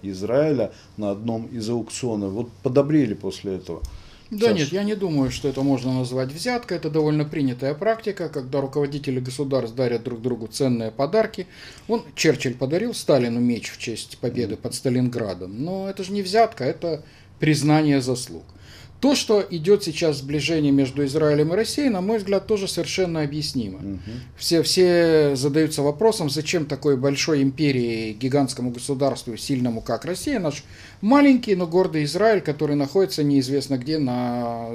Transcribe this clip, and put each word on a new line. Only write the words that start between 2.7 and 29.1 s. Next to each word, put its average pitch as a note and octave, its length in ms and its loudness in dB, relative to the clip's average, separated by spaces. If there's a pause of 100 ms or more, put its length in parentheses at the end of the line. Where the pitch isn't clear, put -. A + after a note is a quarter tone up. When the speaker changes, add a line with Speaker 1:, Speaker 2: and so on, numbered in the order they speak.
Speaker 1:
после F#2+ 400 -6
этого. E2+ 260 -10 (500)
Speaker 2:
Да A3 160 0
Speaker 1:
Саш. G#3 100 2
Speaker 2:
нет, D3 140 -2
я G3 120 -2
не G#3 120 -2
думаю, D3+ 340 0
что B2+ 180 -6
это C3+ 140 -2
можно C3 320 0
назвать B2+ 380 -2
взяткой. G#3+ 460 -4
Это E3 120 -6
довольно D3+ 360 2
принятая C#3 500 -2
практика, G3+ 520 -2
когда C#3 320 -4
руководители C#3 600 -2
государств B2+ 560 -4
дарят A#2+ 280 0
друг A#2+ 160 -6
другу A2+ 280 -4
ценные A#2+ 420 0
подарки. G3 560 0 (420)
Вон A3 140 0 (140)
Черчилль B2+ 400 2
подарил C3 400 -2
Сталину A#2+ 440 2
меч A#2+ 300 0
в - 80 -14
честь - 400 -10
победы A#2 360 -2
Speaker 1:
Мгм. - 100 -8
Speaker 2:
под A#2 100 -6
Сталинградом. A2+ 880 -2
Но F#3+ 240 -6
это G3 160 -8
же F#3 80 -8
не G3+ 120 -2
взятка, G#3+ 400 2
это D#3+ 400 -4 (360)
признание D3+ 600 4
заслуг. B2 420 -4 (580)
То, C#4 120 4
что G#3 340 2
идет F#3 360 2
сейчас D#3 360 0
сближение D3 520 0
между C#3 340 2
Израилем D3+ 480 2
и - 20 0
Россией, B3+ 340 0
на F#3+ 120 0
мой A3 160 0
взгляд, G3 300 0
тоже G3 200 0
совершенно E3+ 540 -2
объяснимо. C#3 560 -4
Speaker 1:
Мгм. G2 220 -8 (360)
Speaker 2:
Все, E3 280 2
все E3 720 4
задаются D3 480 0
вопросом, D#3 460 2
зачем D3+ 360 -2
такой C#3+ 320 0
большой C#3 460 2
империи, B2 720 0
гигантскому B2+ 580 0
государству, B2 640 -4